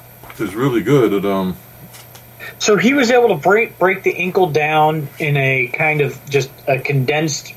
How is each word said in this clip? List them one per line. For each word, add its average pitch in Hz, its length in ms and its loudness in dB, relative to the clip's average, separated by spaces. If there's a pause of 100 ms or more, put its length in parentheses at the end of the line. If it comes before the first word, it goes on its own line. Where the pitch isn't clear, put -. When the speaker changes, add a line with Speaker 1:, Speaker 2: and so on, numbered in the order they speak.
(380)
Speaker 1:
is 98 160 -6
really 120 280 0
good 117 320 2
at, 95 100 -2
um, 95 320 -2 (1000)
Speaker 2:
So 214 180 2
he 208 180 2
was 262 160 2
able 240 200 4
to 190 40 2
break, 202 440 0
break 190 260 0
the 180 100 0
Incal 180 380 0
down 156 560 0 (100)
in 147 180 -2
a 135 320 0
kind 151 320 -2
of 139 160 -2 (140)
just 139 180 0 (200)
a 135 100 2
condensed 147 800 -2